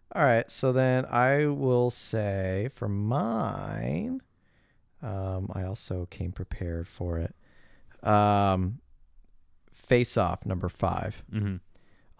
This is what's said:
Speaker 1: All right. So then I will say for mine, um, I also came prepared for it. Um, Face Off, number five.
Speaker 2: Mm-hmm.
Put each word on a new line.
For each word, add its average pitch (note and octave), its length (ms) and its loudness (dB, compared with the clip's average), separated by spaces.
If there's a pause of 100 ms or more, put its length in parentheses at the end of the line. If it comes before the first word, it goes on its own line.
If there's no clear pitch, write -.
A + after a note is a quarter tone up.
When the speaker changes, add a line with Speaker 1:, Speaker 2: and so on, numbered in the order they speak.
(160)
Speaker 1:
All F3 80 2
right. A#2+ 260 4
So - 220 0
then C3 340 4
I C3+ 420 4
will B2+ 420 2
say G2 880 -2
for G#2+ 120 -6
mine, A#2+ 1300 -2 (800)
um, F#2+ 520 -6
I F#2+ 100 -4
also F#2 460 -6
came - 220 -6
prepared E2+ 560 -6
for E2+ 320 -6
it. E2 140 -4 (720)
Um, G2+ 720 4 (920)
Face - 460 2
Off, F2+ 280 0
number F2+ 240 -2
five. F2+ 540 -4 (100)
Speaker 2:
Mm-hmm. G2+ 220 -2 (640)